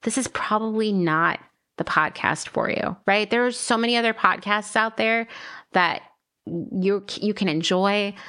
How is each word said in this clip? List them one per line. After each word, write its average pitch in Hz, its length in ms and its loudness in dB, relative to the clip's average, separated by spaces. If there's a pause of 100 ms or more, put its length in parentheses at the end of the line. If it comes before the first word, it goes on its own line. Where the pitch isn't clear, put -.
This - 140 -2
is 254 120 -2
probably 220 640 -2
not 165 480 2 (360)
the 165 80 -4
podcast - 640 0
for - 220 -2
you, - 260 -2 (100)
right? 208 220 2
There 240 160 2
are 247 80 0
so 240 240 0
many 233 220 2
other 226 160 2
podcasts 208 600 2
out 220 200 2
there 226 320 0 (440)
that 175 280 2 (460)
you, 190 580 -2 (120)
you 208 180 -2
can 196 160 0
enjoy, 196 640 0 (140)